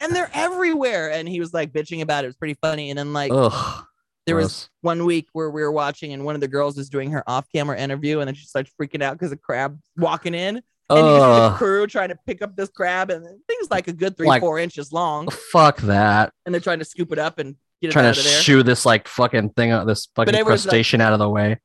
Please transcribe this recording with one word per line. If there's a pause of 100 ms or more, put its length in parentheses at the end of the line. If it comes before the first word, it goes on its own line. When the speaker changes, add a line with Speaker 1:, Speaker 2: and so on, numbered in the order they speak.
Speaker 1:
"And
they're
everywhere."
And
he
was,
like,
bitching
about
it.
It
was
pretty
funny.
And
then,
like,
Speaker 2:
Ugh, (400)
Speaker 1:
there
was
Speaker 2:
gross. (120)
Speaker 1:
one
week
where
we
were
watching,
and
one
of
the
girls
was
doing
her
off-camera
interview,
and
then
she
starts (100)
freaking
out
'cause
a
crab (180)
walking
in. (300)
And
you
just
see
the
Speaker 2:
Ugh.
Speaker 1:
crew
trying
to
pick
up
this
crab,
and
the
thing's,
like,
a
good
three,
Speaker 2:
Like,
Speaker 1:
four
inches
long. (240)
Speaker 2:
fuck
that. (120)
Speaker 1:
And
they're
trying
to
scoop
it
up
and (260)
get
it
Speaker 2:
Trying
Speaker 1:
out
Speaker 2:
to
Speaker 1:
of
there.
Speaker 2:
shoo
this,
like,
fucking
thing
out,
this
Speaker 1:
But
Speaker 2:
fucking
Speaker 1:
everyone's
like,
Speaker 2:
crustacean
out
of
the
way.